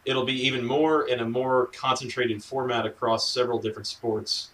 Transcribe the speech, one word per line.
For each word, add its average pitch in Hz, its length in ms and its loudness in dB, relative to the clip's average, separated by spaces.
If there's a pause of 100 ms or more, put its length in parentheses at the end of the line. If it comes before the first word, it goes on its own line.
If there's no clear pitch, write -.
it'll 131 200 0
be 131 220 0
even 127 180 0
more 151 440 2
in 120 120 0
a 113 80 -2
more 127 400 2
concentrated 123 760 -2
format 123 420 -2
across 113 420 0
several 120 300 2
different 107 280 -4
sports. - 680 -4